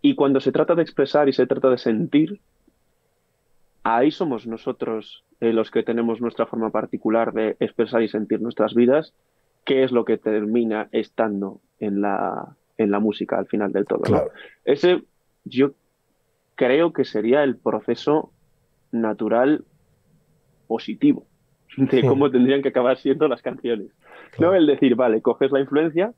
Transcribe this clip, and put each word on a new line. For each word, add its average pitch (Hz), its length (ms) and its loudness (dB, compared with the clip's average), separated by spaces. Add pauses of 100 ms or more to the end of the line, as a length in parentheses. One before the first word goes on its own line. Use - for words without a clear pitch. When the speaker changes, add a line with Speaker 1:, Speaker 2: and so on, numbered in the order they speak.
Speaker 1:
Y 143 140 2
cuando 139 240 2
se 131 120 0
trata 156 240 2
de 165 80 0
expresar 147 440 0
y 131 60 2
se 127 140 2
trata 131 220 0
de 123 100 2
sentir, 156 600 0 (1400)
ahí 117 280 2
somos 131 340 -6
nosotros, 113 800 -8 (160)
eh, 113 140 2
los 110 180 0
que 117 120 0
tenemos 117 380 -2
nuestra 117 240 -4
forma 113 240 -4
particular 113 640 -2
de 110 260 -2
expresar 113 440 0
y 104 60 -2
sentir 110 320 -4
nuestras 110 340 -4
vidas, 127 380 2 (520)
que 135 180 2
es 127 80 0
lo 117 140 0
que 113 120 0
termina 107 760 -2
estando 104 720 -4 (180)
en 101 220 -2
la, 98 540 -4 (220)
en 104 140 0
la 101 80 0
música 104 400 -2
al 95 80 -6
final 104 240 -4
del 101 140 -2
todo, - 140 -4
¿no? - 60 -4
Speaker 2:
Claro. - 260 0 (340)
Speaker 1:
Ese 170 380 2 (420)
yo 131 260 0 (840)
creo 147 380 2
que 135 120 0
sería 117 380 0
el 127 140 0
proceso 120 720 -2 (600)
natural 113 720 0 (1000)
positivo 113 580 -2 (500)
de 131 280 0
Speaker 2:
Hmm. 131 40 2
Speaker 1:
cómo 139 220 2
tendrían 127 320 2
que 135 80 -2
acabar 127 280 0
siendo 139 300 0
las 123 140 -2
canciones. 113 460 -6 (440)
Speaker 2:
Claro. 170 200 2
Speaker 1:
¿No? 190 60 4
El 156 100 4
decir, 135 280 4
vale, 113 280 2
coges 131 280 0
la 135 80 2
influencia 156 580 0